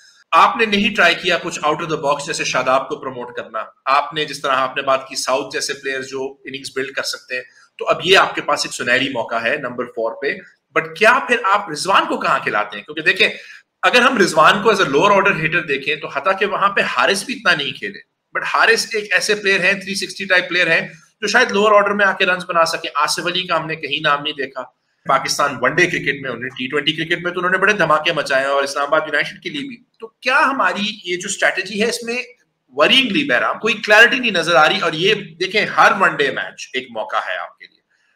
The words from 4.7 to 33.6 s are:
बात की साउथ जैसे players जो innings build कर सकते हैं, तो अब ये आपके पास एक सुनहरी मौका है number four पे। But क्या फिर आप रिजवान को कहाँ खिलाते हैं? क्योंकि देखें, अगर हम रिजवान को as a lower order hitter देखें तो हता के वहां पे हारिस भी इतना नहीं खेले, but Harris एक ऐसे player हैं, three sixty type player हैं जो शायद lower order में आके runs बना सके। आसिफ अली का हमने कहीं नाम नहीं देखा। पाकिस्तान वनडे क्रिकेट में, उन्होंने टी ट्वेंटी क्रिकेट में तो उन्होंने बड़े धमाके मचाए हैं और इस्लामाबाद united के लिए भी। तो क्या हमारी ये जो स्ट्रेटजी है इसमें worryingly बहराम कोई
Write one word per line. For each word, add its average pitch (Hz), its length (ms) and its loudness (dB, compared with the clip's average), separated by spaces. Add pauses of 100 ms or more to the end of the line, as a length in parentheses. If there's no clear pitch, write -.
बात 135 260 0
की 139 60 -12
साउथ 135 360 -2
जैसे 135 220 -6
players 135 320 -8
जो 135 420 -10
innings 135 280 -14
build 135 200 -6
कर 127 80 -4
सकते - 320 -10
हैं, 127 80 -8 (360)
तो 147 60 -6
अब - 200 0
ये 185 100 4
आपके 165 260 2
पास 147 240 -2
एक 151 60 -10
सुनहरी 127 420 0
मौका 117 260 -4
है 123 220 -2
number 123 240 -6
four 113 260 -4
पे। 139 260 -4 (380)
But 160 80 0 (140)
क्या 233 220 6
फिर 240 200 0
आप 202 300 0
रिजवान 156 360 0
को 277 120 -4
कहाँ 151 260 0
खिलाते 107 340 -2
हैं? 101 80 -12
क्योंकि 151 160 -10
देखें, 190 280 2 (540)
अगर 202 180 6
हम 254 160 4
रिजवान 175 460 6
को 220 100 6
as 196 60 0
a 185 60 4
lower 156 260 4
order 190 220 4
hitter 160 320 -2
देखें 147 340 -4
तो 156 80 -10
हता 165 260 -2
के 196 120 -2
वहां 190 240 0
पे 202 120 -2
हारिस 170 460 0
भी 254 60 -8
इतना 175 220 0
नहीं 139 180 -4
खेले, - 440 -12 (180)
but - 120 -6
Harris 220 480 2
एक 208 160 -4
ऐसे 185 240 2
player 196 260 0
हैं, 196 180 2
three 190 160 -8
sixty 196 300 -8
type 180 240 2
player 170 200 0
हैं 180 220 0 (300)
जो 214 60 -4
शायद 233 240 2
lower 208 220 4
order 202 200 6
में 202 120 2
आके 190 200 2
runs 180 180 0
बना 170 200 2
सके। 160 240 -4
आसिफ 151 380 -2
अली 180 180 -2
का 180 120 -2
हमने 156 200 -4
कहीं 151 260 -4
नाम 147 220 0
नहीं 151 100 -6
देखा। 131 280 -8 (440)
पाकिस्तान 147 580 0
वनडे 156 240 2
क्रिकेट 139 360 -4
में, 135 60 -8
उन्होंने 123 200 -8
टी 127 180 -8
ट्वेंटी 147 260 -2
क्रिकेट 165 300 -4
में 175 100 -4
तो 185 60 -6
उन्होंने 180 180 -2
बड़े 196 160 2
धमाके 160 400 2
मचाए 139 280 0
हैं 135 80 -2
और 139 140 0
इस्लामाबाद 147 440 0
united 151 340 -4
के 185 80 -10
लिए 147 120 -8
भी। 135 140 -12 (240)
तो - 220 -18
क्या 254 160 0
हमारी 214 680 0
ये 180 120 -4
जो 190 120 -8
स्ट्रेटजी 190 500 -2
है 226 100 2
इसमें 240 360 -6 (480)
worryingly 196 500 2
बहराम 120 340 0
कोई 220 160 -2